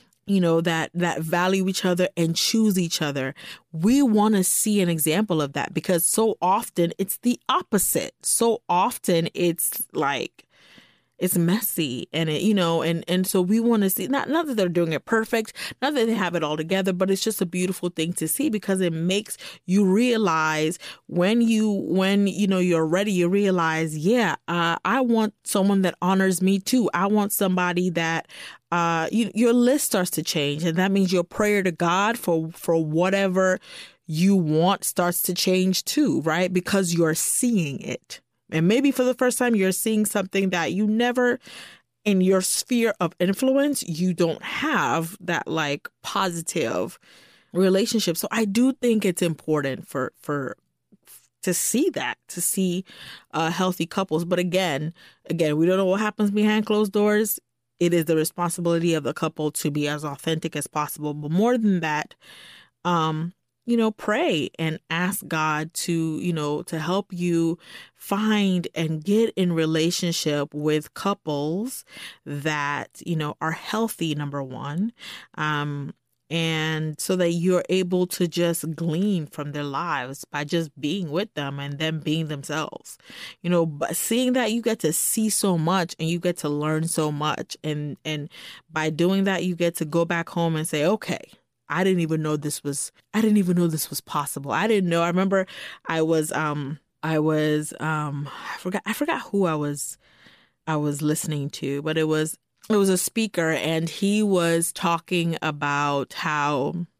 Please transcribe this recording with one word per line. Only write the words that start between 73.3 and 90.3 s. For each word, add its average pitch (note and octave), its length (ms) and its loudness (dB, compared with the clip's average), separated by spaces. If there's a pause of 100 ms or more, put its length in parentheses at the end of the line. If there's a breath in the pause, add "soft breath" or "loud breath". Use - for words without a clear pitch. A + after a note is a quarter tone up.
are D#3+ 120 -2
healthy, G#3+ 640 -4
number C#3+ 280 -6
one, C#3+ 500 -4 (420 loud breath)
um, D3 580 -4 (360)
and D#3 720 -2
so - 140 -2
that F3 160 2
you're F3 380 2
able F3+ 360 0
to F3+ 220 -2
just E3 480 -2
glean E3+ 540 -2
from D3 240 -10
their D3 100 -6
lives C#3 600 -4
by D3 180 -6
just E3 380 -2
being D#3 320 -4
with G3 220 -2
them C#3+ 260 -6
and C#3+ 180 -8
them D#3+ 220 -2
being D#3+ 260 -2
themselves, D3+ 720 -8 (440 loud breath)
you F3 80 -2
know, E3+ 140 4
but D3+ 320 -4
seeing B3+ 360 0
that, B3 180 2
you A#3 100 0
get A3 200 0
to D#3 120 0
see - 360 0
so G3 280 2
much E3+ 440 0
and D#3+ 80 -2
you F3 100 0
get F3 200 0
to D3+ 100 -4
learn D#3 400 0
so D#3 240 0
much. D3 500 -4
And, D3 420 -6
and D3+ 240 -6 (400 loud breath)
by D#3 220 -2
doing F3+ 340 2
that, F#3 200 0
you F#3 100 0
get E3+ 220 0
to - 80 -4
go D#3+ 200 0
back E3+ 240 -4
home E3 280 0